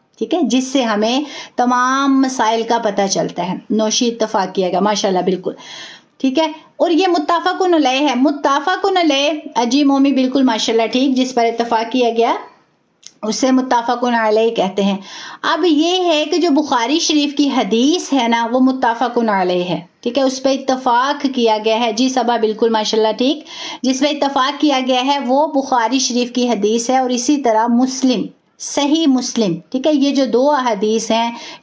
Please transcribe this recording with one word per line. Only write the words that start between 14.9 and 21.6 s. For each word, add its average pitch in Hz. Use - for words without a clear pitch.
अब 311
ये 339
है 311
कि 330
जो 339
बुखारी 269
शरीफ 294
की 285
हदीस 240
है 247
ना, 233
वो 240
मुत्तफ़क़ुन 254
अलैहि 180
है, 170
ठीक 240
है, 277
उस 262
पर 269
इत्तफाक 262
किया 233